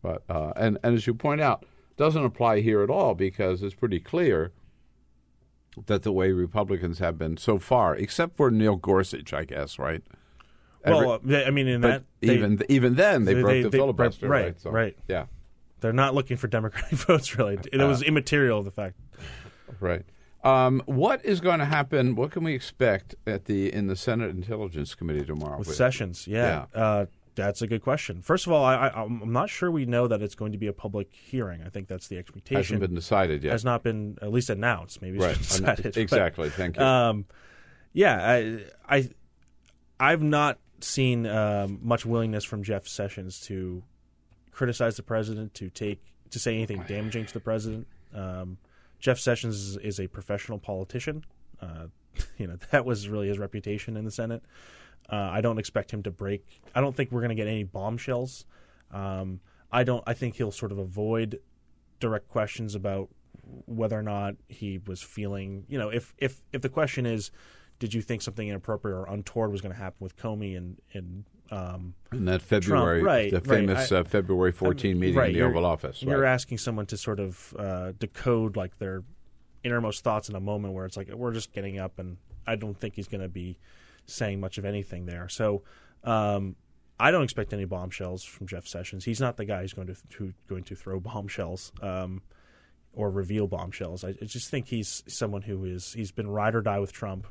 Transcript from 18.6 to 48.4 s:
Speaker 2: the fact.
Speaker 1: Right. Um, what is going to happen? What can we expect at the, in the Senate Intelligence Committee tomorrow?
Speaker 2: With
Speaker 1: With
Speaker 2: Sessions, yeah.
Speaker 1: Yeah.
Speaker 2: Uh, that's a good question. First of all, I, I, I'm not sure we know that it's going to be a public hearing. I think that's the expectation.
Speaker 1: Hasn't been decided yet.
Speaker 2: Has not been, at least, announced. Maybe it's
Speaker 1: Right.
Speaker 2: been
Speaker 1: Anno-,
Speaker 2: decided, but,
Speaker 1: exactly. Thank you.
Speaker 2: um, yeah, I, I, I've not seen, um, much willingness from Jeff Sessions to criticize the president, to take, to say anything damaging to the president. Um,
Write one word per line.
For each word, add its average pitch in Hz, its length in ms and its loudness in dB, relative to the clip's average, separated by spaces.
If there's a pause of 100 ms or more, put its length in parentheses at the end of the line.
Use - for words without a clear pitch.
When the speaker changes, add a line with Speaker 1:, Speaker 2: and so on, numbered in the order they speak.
Speaker 2:
the 98 80 -6
fact. 98 240 -8 (880)
Speaker 1:
Right. 87 240 0 (360)
Um, 131 440 6
what 190 400 2
is 185 160 2
going 175 180 4
to 143 60 2
happen? 139 500 2
What 135 160 -2
can 165 140 -2
we 160 80 -2
expect 123 600 0 (140)
at 101 180 -4
the, 98 280 0
in 101 140 0
the 95 100 0
Senate 113 320 -2
Intelligence 92 640 -6
Committee 76 300 -4
tomorrow? 76 340 -6
Speaker 2:
With 98 80 -6
Speaker 1:
With 76 80 -4
Speaker 2:
Sessions, 113 520 0
yeah. 104 460 0
Speaker 1:
Yeah. 110 80 -2
Speaker 2:
Uh, 104 240 2 (400)
that's 101 160 -2
a 113 60 -4
good 110 140 -2
question. 110 400 -2
First 180 260 2
of 175 60 2
all, 147 100 6
I, 131 120 6
I, 120 280 0
I'm 113 300 -4
not 165 160 0
sure 180 220 -2
we 147 140 0
know 120 220 2
that 110 140 2
it's 104 140 -6
going 107 160 -4
to 104 60 -6
be 104 100 -4
a 101 60 -4
public 101 400 -6
hearing. 95 520 -6
I 90 40 -10
think 95 180 -10
that's 92 200 -10
the 92 100 -10
expectation. 98 400 -6 (180)
Speaker 1:
Hasn't 101 60 2
been 90 140 0
decided 82 480 2
yet. 73 80 2
Speaker 2:
Has 117 140 0
not 120 180 0
been, 107 380 -4
at 104 100 -6
least, 120 180 0
announced. 101 520 -2
Maybe 92 160 -6
it's 92 80 4
Speaker 1:
Right. 80 100 2
Speaker 2:
been - 80 0 (220)
Speaker 1:
Anno-, 113 100 4
Speaker 2:
decided, - 80 -6 (100)
but, - 40 0
Speaker 1:
exactly. 92 520 2
Thank 87 280 -4
you. 135 60 4
Speaker 2:
um, 117 420 4 (680)
yeah, 160 260 6 (680)
I, 143 100 4
I, 131 120 2 (880)
I've 151 220 6
not 147 380 2 (220)
seen, 123 440 2
um, 104 560 0
much 117 240 0
willingness 113 400 0
from 104 180 -8
Jeff 101 240 -4
Sessions 95 540 -8
to 92 420 -8 (680)
criticize 120 460 0
the 104 60 -12
president, 110 520 -4
to 92 140 -10
take, 104 320 -6 (300)
to 120 80 -8
say 117 160 -2
anything 104 320 -4
damaging 107 380 -6
to - 80 -18
the 110 60 -8
president. 110 480 -4 (260)
Um, 92 440 -8 (420)